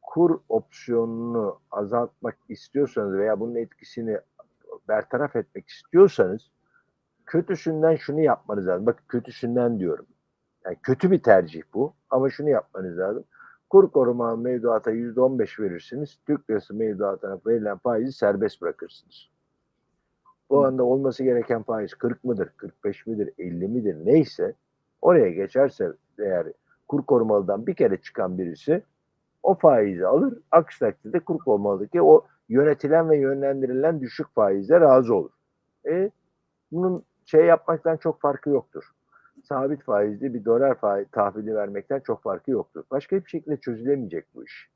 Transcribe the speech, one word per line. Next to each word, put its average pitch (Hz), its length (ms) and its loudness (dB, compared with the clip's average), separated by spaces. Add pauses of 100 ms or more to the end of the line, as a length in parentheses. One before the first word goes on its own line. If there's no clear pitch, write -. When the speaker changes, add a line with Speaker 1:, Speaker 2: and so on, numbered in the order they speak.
Speaker 1:
kur 160 460 0
opsiyonunu 113 1080 -4 (120)
azaltmak 113 680 -6 (120)
istiyorsanız 110 720 -4
veya 104 220 -2
bunun 117 140 -8
etkisini 113 640 -8 (720)
bertaraf 120 480 -4
etmek - 320 -8
istiyorsanız 117 840 2 (760)
kötüsünden 160 720 0
şunu 151 240 -6
yapmanız 104 460 0
lazım. 92 200 -2
Bakın - 220 -2
kötüsünden 120 720 -4
diyorum. 80 260 -6 (580)
Yani - 180 -10
kötü 131 280 0
bir 190 120 2
tercih 82 400 2 (120)
bu 131 180 -4 (180)
ama 131 200 0
şunu 147 180 -6
yapmanız 92 500 -4
lazım. 101 260 -6 (460)
Kur 190 200 8
korumalı 120 480 0
mevduata 117 520 -2
yüzde 117 300 -4
on 131 180 2
beş 107 220 -4
verirsiniz. 107 680 -8
Türk 143 240 -4
lirası 101 240 -6
mevduatına 98 720 -6
verilen 107 320 -2
faizi 120 340 -4
serbest 101 500 -2
bırakırsınız. - 680 -12 (1200)
Bu 139 120 4
Speaker 2:
Hı. 135 40 4
Speaker 1:
anda 131 180 0
olması 131 400 0
gereken 120 380 0
faiz 107 320 -6
kırk - 300 -6
mıdır, 101 320 -4
kırk - 280 -18
beş 101 220 -6
midir, 107 320 -6
elli 87 300 -8
midir 107 360 -4
neyse 113 500 2 (480)
oraya 147 280 6
geçerse 98 640 -2 (260)
eğer 92 280 -2 (420)
kur 139 140 -2
korumalıdan 107 640 2
bir 185 80 -4
kere 107 220 2
çıkan 92 420 -6
birisi 95 440 -4 (600)
o 190 120 2
faizi 104 520 4
alır. 202 320 2 (120)
Aksi 165 280 2
takdirde 123 420 -4
kur 160 180 -6
korumalıdaki 104 640 0
o 156 240 8 (220)
yönetilen 147 600 2
ve 156 60 6
yönlendirilen 139 840 -2
düşük 131 340 -10
faize 101 460 4
razı 131 340 6
olur. 80 160 -2 (560)
E, 185 240 -2 (640)
bunun 180 300 -4 (220)
şey 160 200 4
yapmaktan 165 520 2
çok 156 240 -4
farkı 147 300 -2
yoktur. - 340 -4 (600)
Sabit 143 380 -4
faizli 107 520 -2
bir 110 100 -8
dolar 123 340 2
faiz 101 340 -2
tahvili 107 420 -2
vermekten 101 460 -6
çok 117 220 -6
farkı 98 280 -8
yoktur. 95 400 -6
Başka 143 260 -4
hiçbir 190 140 -6
şekilde 151 260 -8
çözülemeyecek 117 680 -6 (100)
bu 62 100 -18
iş. - 320 -20